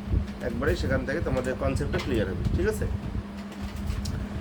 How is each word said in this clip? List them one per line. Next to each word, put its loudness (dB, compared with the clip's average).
একবারে, 2
সেখান 2
থেকে 0
তোমাদের 0
কনসেপ্টটা 2
ক্লিয়ার 2
হবে, 0
ঠিক 4
আছে? 2